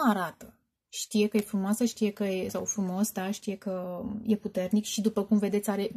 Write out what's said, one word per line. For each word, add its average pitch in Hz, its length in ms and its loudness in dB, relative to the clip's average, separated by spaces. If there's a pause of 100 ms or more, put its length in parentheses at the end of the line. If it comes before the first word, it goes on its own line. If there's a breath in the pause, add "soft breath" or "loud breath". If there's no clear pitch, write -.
arată. 180 440 -2 (360)
Știe - 380 0
că 214 100 0
e 208 40 4
frumoasă, 202 440 0
știe 214 260 0
că 208 120 -6
e, 190 260 -2
sau 190 160 -4
frumos, 190 460 0
da, 190 200 -4
știe 196 260 -6
că 180 460 -6 (200)
e 220 120 4
puternic 214 500 0
și, - 160 -4
după 202 240 2
cum 214 120 4
vedeți, 208 320 2
are 202 280 -2